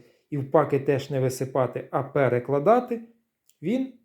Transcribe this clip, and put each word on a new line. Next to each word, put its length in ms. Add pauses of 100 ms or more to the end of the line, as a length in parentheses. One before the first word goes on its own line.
(300)
і 80
в 140
паки 280
теж 300
не 100
висипати, 720
а 120
перекладати, 1000 (600)
він 320 (120)